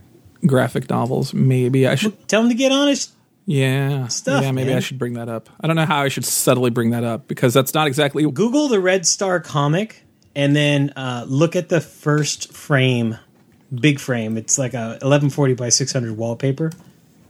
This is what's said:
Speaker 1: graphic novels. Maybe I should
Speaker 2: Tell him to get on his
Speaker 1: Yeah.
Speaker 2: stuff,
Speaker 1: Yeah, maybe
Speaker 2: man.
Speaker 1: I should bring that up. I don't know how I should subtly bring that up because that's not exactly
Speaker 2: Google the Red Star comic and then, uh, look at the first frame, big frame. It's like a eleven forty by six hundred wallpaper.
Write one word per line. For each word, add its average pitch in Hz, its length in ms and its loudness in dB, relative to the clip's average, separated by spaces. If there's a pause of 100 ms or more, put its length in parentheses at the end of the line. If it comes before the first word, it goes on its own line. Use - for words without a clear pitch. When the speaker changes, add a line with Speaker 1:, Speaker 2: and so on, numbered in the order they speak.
(460)
Speaker 1:
graphic 131 460 0
novels. 123 420 -2
Maybe 131 540 2
I 131 80 2
should 202 320 -4
Speaker 2:
Tell 220 160 2
him 240 60 4
to 247 60 2
get 262 160 2
on 277 160 2
his - 220 -2 (380)
Speaker 1:
Yeah. 135 640 0
Speaker 2:
stuff, - 340 0
Speaker 1:
Yeah, 135 80 0
maybe 131 180 -2
Speaker 2:
man. 131 80 0
Speaker 1:
I - 40 0
should 127 180 -10
bring 123 140 -4
that 117 140 -8
up. 113 220 -8 (100)
I - 60 -6
don't 160 100 0
know 160 120 0
how 147 160 0
I 139 60 0
should 127 160 -6
subtly 127 440 2
bring 117 220 0
that 120 120 -2
up 117 240 -6
because 139 260 0
that's 135 200 2
not 156 140 0
exactly 143 420 0
Speaker 2:
Google 233 380 0
the 226 120 2
Red 185 280 0
Star 185 320 0
comic 156 640 -2 (320)
and 143 200 2
then, 143 400 2
uh, 127 320 -6
look 156 280 2
at 175 140 -2
the 170 120 2
first - 720 -4
frame, 123 640 0 (560)
big 135 260 2
frame. 113 380 -4
It's - 220 -2
like 127 160 -4
a 113 260 -8
eleven 143 280 2
forty 135 260 0
by 120 140 -4
six - 240 -2
hundred 113 240 -4
wallpaper. 135 540 -2 (580)